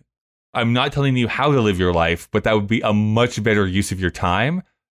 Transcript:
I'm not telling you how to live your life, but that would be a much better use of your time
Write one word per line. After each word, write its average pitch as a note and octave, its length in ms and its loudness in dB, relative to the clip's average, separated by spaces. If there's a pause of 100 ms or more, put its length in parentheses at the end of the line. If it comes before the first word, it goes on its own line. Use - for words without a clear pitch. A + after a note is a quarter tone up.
(540)
I'm A#2 180 0
not C3 200 0
telling C#3 240 0
you A#2+ 120 0
how C#3 240 0
to C#3 80 4
live G#2 180 2
your F2+ 140 2
life, E2 380 0
but G#2+ 140 -2
that A2 100 2
would G#2 120 0
be A2 140 0
a A2 120 0
much A2 500 0
better G#2 240 2
use F#2+ 260 -2
of F#2 80 -6
your F2+ 100 0
time A2+ 520 -2 (380)